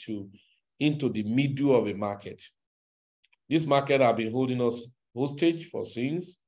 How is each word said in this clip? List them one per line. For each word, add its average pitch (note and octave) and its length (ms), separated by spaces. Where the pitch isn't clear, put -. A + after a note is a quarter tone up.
to, G2+ 240
into D3 300
the G#2+ 140
middle C#3 520
of A2 140
a G2+ 60
market. G2+ 480
This D#3+ 160
market C#3 380
have A#2 140
been A2 160
holding B2+ 280
us A#2+ 220
hostage D3+ 540
for F#2+ 160
since. D3 600